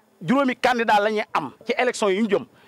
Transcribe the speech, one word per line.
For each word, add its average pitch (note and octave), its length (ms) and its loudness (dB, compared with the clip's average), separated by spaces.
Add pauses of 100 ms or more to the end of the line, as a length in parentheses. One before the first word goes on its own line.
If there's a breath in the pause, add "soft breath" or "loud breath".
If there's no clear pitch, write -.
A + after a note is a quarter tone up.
(220)
juróomi B3+ 340 0
candidat A3+ 460 2
la G#3 80 2
ñuy G#3+ 140 -2 (100)
am D#3 160 -4 (160)
ci - 100 -2
élection A#3 340 0
yi F#3+ 120 0
ñu A3+ 80 0
jëm E3 160 0 (220 loud breath)